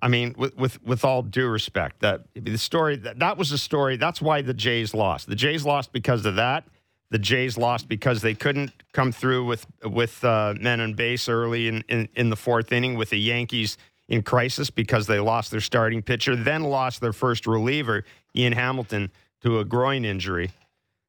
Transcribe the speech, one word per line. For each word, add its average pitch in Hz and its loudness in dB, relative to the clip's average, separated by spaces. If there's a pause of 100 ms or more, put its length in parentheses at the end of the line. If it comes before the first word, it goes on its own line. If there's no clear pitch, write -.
I 120 2
mean, 120 2
with, 131 -4
with, 127 -2
with 123 0
all 131 2
due 123 -2
respect, 95 -4
that 98 2 (100)
the 110 -6
story, 156 0
that, 113 -10
that 185 2
was 175 -2
the 143 -2
story. 135 0
That's 151 -2
why 151 0
the 127 -2
Jays 113 0
lost. 98 0
The - -4
Jays 147 0
lost 143 0
because 120 0
of 101 0
that. 123 0 (480)
The 113 0
Jays 123 0
lost 120 0
because 113 0
they 110 0
couldn't 139 -2 (200)
come 127 2
through 127 0
with, 120 -4 (180)
with, 113 -2
uh, 107 4
men 117 2
on 110 -2
base 120 -2
early 117 0
in, 110 -2
in, 117 0
in 120 2
the 107 2
fourth 113 0
inning 123 0
with 110 -2
the 107 -2
Yankees 113 -2 (300)
in 113 2
crisis 123 0
because 110 0
they 104 2
lost 110 0
their 110 -2
starting 113 0
pitcher, 123 0
then 147 0
lost 131 0
their 117 0
first 120 -2
reliever, 113 0 (320)
Ian 123 4
Hamilton, 120 -2 (300)
to 117 2
a 104 0
groin 123 0
injury. 92 -2 (580)